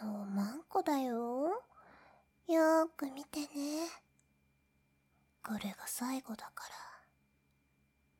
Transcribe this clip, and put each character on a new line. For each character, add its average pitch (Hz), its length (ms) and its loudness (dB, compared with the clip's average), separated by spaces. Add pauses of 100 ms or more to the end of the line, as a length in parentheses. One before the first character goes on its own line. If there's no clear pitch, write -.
の 208 220 -4
お - 20 -6
ま 202 200 0
ん 262 220 -6
こ 381 140 2
だ 302 160 4
よ。 262 680 0 (840)
よ - 20 -2
ー 320 380 8 (100)
く 277 140 -4
見 277 140 -10
て - 160 -6
ね。 294 60 -6 (2000)
こ 220 80 -4 (100)
れ 202 60 -2
が - 160 -10
最 262 360 -2
後 220 140 -8
だ - 200 -12
か - 120 -10 (1500)